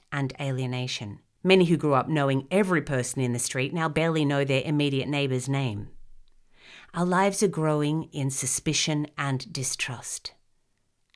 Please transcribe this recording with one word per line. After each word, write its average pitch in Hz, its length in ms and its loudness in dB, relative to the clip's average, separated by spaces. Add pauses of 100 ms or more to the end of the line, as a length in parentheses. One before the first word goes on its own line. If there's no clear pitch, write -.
(120)
and 139 280 -2
alienation. 127 800 -4 (240)
Many 185 220 8
who 170 120 6
grew 147 180 2
up 127 140 2
knowing 139 400 2
every 185 340 2
person 131 400 -2
in 123 100 0
the 120 80 -2
street 131 340 -4
now 160 140 -2
barely 160 360 0
know 143 200 2
their 135 200 2
immediate 143 440 0
neighbour's 135 400 0
name. 127 400 -2 (1080)
Our 175 120 0
lives 196 360 2
are 202 60 6
growing 156 640 0
in 139 180 -2
suspicion 147 800 -2 (100)
and 135 340 -4
distrust. - 840 -6 (800)